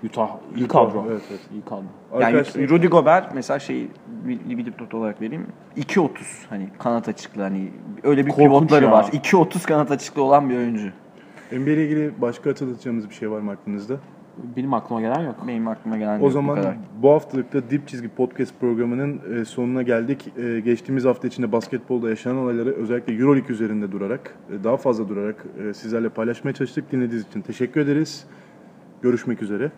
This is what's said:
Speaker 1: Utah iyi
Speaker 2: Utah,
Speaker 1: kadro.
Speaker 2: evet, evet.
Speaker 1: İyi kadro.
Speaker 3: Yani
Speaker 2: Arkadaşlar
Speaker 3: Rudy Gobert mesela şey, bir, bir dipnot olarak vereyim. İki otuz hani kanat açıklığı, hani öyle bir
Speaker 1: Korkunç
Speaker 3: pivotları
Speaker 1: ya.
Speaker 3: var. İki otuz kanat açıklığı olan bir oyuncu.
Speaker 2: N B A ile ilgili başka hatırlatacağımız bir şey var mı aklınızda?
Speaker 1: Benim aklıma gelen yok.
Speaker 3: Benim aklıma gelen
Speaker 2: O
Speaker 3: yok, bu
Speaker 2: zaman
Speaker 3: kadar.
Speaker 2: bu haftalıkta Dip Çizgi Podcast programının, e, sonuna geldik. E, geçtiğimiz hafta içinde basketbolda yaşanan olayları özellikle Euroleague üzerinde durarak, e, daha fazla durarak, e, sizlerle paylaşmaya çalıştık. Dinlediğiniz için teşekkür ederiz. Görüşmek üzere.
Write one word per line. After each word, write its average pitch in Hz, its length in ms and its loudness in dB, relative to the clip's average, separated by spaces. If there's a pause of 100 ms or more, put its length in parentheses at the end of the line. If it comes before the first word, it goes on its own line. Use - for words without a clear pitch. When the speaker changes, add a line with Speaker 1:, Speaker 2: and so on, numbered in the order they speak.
Speaker 1:
Utah 110 240 -2 (280)
iyi 123 80 0
Speaker 2:
Utah, 120 240 6
Speaker 1:
kadro. 104 220 -4
Speaker 2:
evet, 107 200 -4
evet. 98 100 -12 (120)
Speaker 1:
İyi 104 100 -12
kadro. 98 200 -10 (320)
Speaker 3:
Yani 123 100 4
Speaker 2:
Arkadaşlar 127 440 2
Speaker 3:
Rudy 165 180 6
Gobert 160 480 6
mesela 139 240 -4
şey, 127 300 -6 (360)
bir, 123 340 -6
bir 120 80 -6
dipnot 117 280 -12
olarak 110 260 -4
vereyim. 139 260 -6 (300)
İki 147 240 -2
otuz - 500 -6
hani 98 180 -8 (100)
kanat 117 300 -2
açıklığı, - 340 -8
hani 95 260 -4 (340)
öyle 139 240 4
bir 143 40 0
Speaker 1:
Korkunç 143 180 8
Speaker 3:
pivotları 139 360 8
Speaker 1:
ya. 113 80 6
Speaker 3:
var. 110 200 8
İki 151 240 2
otuz 170 300 2
kanat 151 240 2
açıklığı 143 320 -2
olan 139 280 6
bir 123 60 2
oyuncu. 113 320 -2 (640)
Speaker 2:
N 127 140 -2
B 147 40 2
A 151 40 4
ile 156 100 2
ilgili 151 260 0 (100)
başka 120 300 -2
hatırlatacağımız 120 600 -4
bir - 40 -20
şey 107 160 -6
var 107 100 -4
mı 104 100 -4
aklınızda? 101 440 -6 (640)
Speaker 1:
Benim 131 180 -2
aklıma 113 260 -4
gelen 120 200 0
yok. 139 140 -6 (140)
Speaker 3:
Benim 113 200 -4
aklıma 110 280 -6
gelen 107 140 -2
Speaker 2:
O 104 40 0
Speaker 3:
yok, 107 80 0
bu 139 80 6
Speaker 2:
zaman 143 260 0
Speaker 3:
kadar. 95 180 -2 (280)
Speaker 2:
bu 135 80 10
haftalıkta 131 600 0
Dip 139 180 -2
Çizgi 120 200 -10
Podcast 127 520 -4
programının, 123 600 -2 (200)
e, 113 40 -2
sonuna 123 380 -2
geldik. 123 560 0
E, 117 220 -2
geçtiğimiz 120 440 0
hafta 127 240 2
içinde 117 240 -4
basketbolda 117 580 -2
yaşanan 123 260 -4
olayları 120 380 -2
özellikle 120 400 -4
Euroleague 131 400 2
üzerinde 107 380 -2
durarak, 98 420 -6 (260)
e, 95 40 -10
daha 117 120 2
fazla 113 320 0
durarak, 104 360 -6 (260)
e, 101 40 -8
sizlerle 113 340 -4
paylaşmaya 117 440 -4
çalıştık. 139 400 -6
Dinlediğiniz 120 360 -2
için 104 120 -8
teşekkür 123 400 -2
ederiz. 147 460 0 (760)
Görüşmek 120 400 0
üzere. 104 360 -2